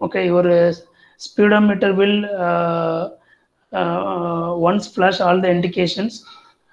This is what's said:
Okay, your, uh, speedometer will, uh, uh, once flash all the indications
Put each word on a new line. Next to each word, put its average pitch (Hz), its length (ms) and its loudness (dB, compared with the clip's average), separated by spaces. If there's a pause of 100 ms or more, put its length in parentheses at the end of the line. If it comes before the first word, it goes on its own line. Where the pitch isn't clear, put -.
Okay, 185 240 -2
your, 175 260 2
uh, 170 220 4 (420)
speedometer 208 760 2
will, 202 320 2
uh, 170 840 -2 (640)
uh, 175 840 -4
once 180 280 0
flash 190 360 0
all 180 180 2
the 185 100 0
indications 180 760 -2 (460)